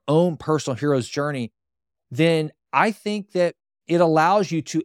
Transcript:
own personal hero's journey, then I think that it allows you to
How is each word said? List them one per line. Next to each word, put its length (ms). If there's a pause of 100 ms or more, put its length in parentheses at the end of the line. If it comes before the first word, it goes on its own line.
own 300
personal 380
hero's 320
journey, 440 (600)
then 400 (220)
I 180
think 420
that 220 (320)
it 140
allows 500
you 120
to 220